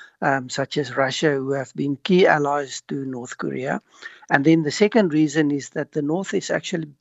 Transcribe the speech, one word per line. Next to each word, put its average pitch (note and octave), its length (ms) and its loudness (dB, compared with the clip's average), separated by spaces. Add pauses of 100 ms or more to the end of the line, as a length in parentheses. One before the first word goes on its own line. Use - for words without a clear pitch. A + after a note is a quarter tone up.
(220)
um, C3+ 260 0
such - 300 -4
as B2+ 180 -4
Russia, C3+ 380 0
who C3+ 180 -2
have C3+ 240 -4
been C#3+ 260 -2
key F3+ 240 6
allies C#3+ 640 0
to C#3 160 -6
North B2+ 320 -10
Korea. C#3 460 -6 (480)
And C#3 140 2
then E3 180 6
the D3 80 -2
second G#3 420 2
reason D3+ 380 2
is C#3 200 -4
that D3+ 220 -8
the D3+ 100 -2
North E3 300 -4
is - 180 -4
actually E3 380 -4 (120)